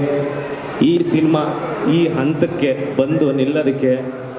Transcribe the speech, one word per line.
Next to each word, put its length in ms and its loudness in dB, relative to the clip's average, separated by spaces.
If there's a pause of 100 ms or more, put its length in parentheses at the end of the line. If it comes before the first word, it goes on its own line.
(800)
ಈ 220 4
ಸಿನಿಮಾ 400 2 (480)
ಈ 160 4
ಹಂತಕ್ಕೆ 920 0
ಬಂದು 320 2
ನಿಲ್ಲೋದಕ್ಕೆ 960 0 (120)